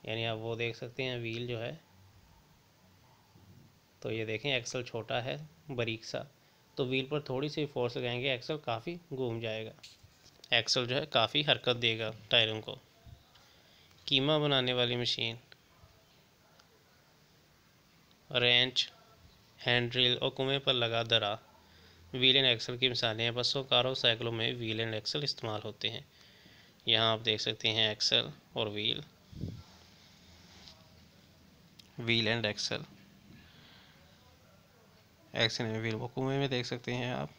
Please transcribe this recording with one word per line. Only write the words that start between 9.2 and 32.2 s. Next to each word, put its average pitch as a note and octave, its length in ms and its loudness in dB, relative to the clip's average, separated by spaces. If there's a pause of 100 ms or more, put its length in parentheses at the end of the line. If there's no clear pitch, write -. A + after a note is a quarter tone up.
जाएगा, A2 320 -6 (800)
एक्सल A#2+ 340 2
जो B2 100 0
है C#3+ 180 -2
काफ़ी B2+ 280 4
हरकत B2+ 360 2
देगा A2+ 340 0 (180)
टायरों A2 300 4
को। - 180 -12 (1300)
कीमा C#3+ 320 2
बनाने C3 360 2
वाली B2 220 0
मशीन, A#2 420 -4 (3000)
रेंच, B2 580 4 (680)
हैंड A#2+ 320 2
ड्रिल B2 260 4
और C3 140 -2
कुएं C3+ 300 -2
पर C3+ 140 0
लगा A#2 300 0
दरा A2 340 2 (720)
व्हील C3 240 6
and C3+ 100 6
एक्सल B2 320 2
की B2+ 100 4
मिसालें A#2 360 0
हैं। A#2 100 0
बसों, B2 300 0
कारों, B2 300 4
साइकिलों A#2 380 2
में A#2 220 0
व्हील A2+ 300 -4
and A2+ 100 -4
एक्सल C#3+ 300 -4
इस्तेमाल G#2+ 400 -4
होते A2 240 -6
हैं। B2 160 -8 (840)
यहाँ A2+ 240 6
आप A2 80 0
देख A2 200 0
सकते A2 280 -2
हैं A2 220 2
एक्सल A#2 400 0 (260)
और A2+ 120 0
व्हील, G#2+ 340 -4 (3000)
व्हील A#2 360 2